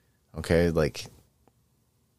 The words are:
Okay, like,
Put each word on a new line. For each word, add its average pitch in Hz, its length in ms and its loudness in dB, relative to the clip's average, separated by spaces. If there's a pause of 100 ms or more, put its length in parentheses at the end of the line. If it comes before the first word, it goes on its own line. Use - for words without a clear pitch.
(360)
Okay, 82 360 2
like, 78 340 -2 (1120)